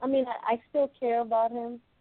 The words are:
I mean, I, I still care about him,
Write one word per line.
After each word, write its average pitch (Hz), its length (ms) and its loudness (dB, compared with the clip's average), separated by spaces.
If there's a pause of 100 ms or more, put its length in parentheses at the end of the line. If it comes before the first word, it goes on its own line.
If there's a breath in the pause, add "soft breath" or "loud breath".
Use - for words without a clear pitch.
I 240 40 -2
mean, 269 200 4
I, 226 280 -2
I 233 160 -4
still 277 280 2
care 233 220 0
about 226 320 2
him, 240 260 -8 (220)